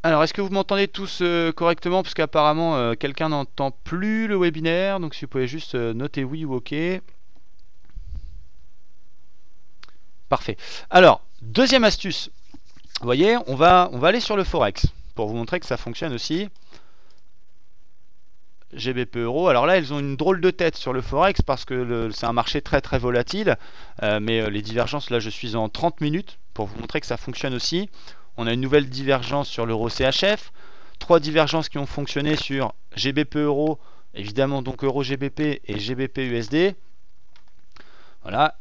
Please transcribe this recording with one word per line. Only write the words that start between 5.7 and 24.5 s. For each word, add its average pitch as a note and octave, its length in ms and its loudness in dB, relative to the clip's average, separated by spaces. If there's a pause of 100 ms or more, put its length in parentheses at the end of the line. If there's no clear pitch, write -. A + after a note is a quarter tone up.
euh, A#2 180 0
noter C3+ 300 -2
oui D#3 200 -4
ou C3+ 100 -2
ok. B2 200 -4 (3500)
Parfait. A#2 280 0 (340)
Alors, E3+ 320 10 (180)
deuxième A#3 440 4
astuce. - 460 2 (680)
Vous - 60 -8
voyez, D#3+ 320 6 (100)
on - 80 0
va, F3+ 380 8
on B2 80 -2
va D3+ 80 6
aller G#3+ 100 4
sur G#3+ 180 0
le G3 60 2
Forex B2 440 2 (280)
pour G#2+ 140 -2
vous A2+ 80 -2
montrer A#2 240 -2
que - 60 -10
ça B2+ 100 -2
fonctionne C3+ 360 -6
aussi. E3 360 -2 (2250)
G B2 220 -4
B B2 100 0
P A#2+ 160 -6
euro. C3 260 2
Alors C3 200 6
là, F3+ 100 6
elles C#3+ 160 2
ont D3 80 0
une C#3 160 -2
drôle F3 240 4
de F#3 100 6
tête E3+ 260 0
sur - 160 -4
le B2+ 80 0
Forex D#3+ 420 2
parce C3+ 220 2
que C3 100 -4
le, A#2 360 0
c'est G#2 160 -4
un A#2 60 2
marché A#2+ 280 2
très, C#3 200 2
très - 180 -2
volatile. B2 580 2 (460)
Euh, G#2+ 180 4
mais, A2+ 200 2
euh, A2 100 0